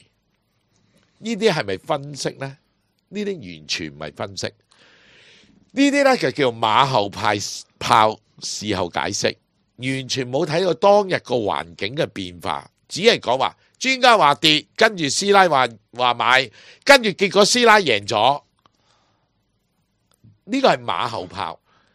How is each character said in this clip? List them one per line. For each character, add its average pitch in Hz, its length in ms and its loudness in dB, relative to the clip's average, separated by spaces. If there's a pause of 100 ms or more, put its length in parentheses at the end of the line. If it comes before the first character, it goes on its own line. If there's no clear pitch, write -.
(1200)
呢 220 180 -6
啲 208 160 0
係 151 120 -4
咪 98 120 -4
分 143 400 -6
析 151 220 -6
呢？ 135 180 -12 (520)
呢 202 160 -8
啲 127 340 -10
完 76 100 -20
全 78 240 -8
唔 71 60 -20
係 76 160 -12
分 101 220 -10
析， - 100 -8 (1300)
呢 277 180 4
啲 277 140 2
呢， 262 120 4
就 - 140 -2
叫 139 200 0
馬 113 360 2
後 110 240 0
炮， 107 220 -2 (460)
炮 110 400 4 (220)
事 - 340 -6
後 90 140 -4
解 80 220 -6
釋， 101 260 -4 (400)
完 131 320 -8
全 123 240 -6
冇 151 140 -2
睇 160 180 -2
到 175 80 -2
當 202 340 4
日 170 120 -4
個 - 160 -6
環 85 400 -4
境 104 200 -8
嘅 147 120 -2
變 90 340 -12
化， 80 300 -8 (180)
只 143 140 -8
係 208 180 -4
講 120 160 -4
話 127 180 -4 (240)
專 262 220 -4
家 240 160 4
話 151 200 4
跌， 151 380 0
跟 220 220 0
住 165 80 -4
師 190 300 -2
奶 190 120 6
話， 135 220 2 (240)
話 120 220 0
買， 123 360 2 (340)
跟 277 180 6
住 214 80 0
結 190 200 -2
果 202 140 4
師 240 220 2
奶 214 160 6
贏 107 260 -2
咗， 120 340 2 (2000)
呢 247 160 -4
個 262 80 4
係 135 140 0
馬 98 240 -4
後 92 200 -8
炮， 85 340 -10 (340)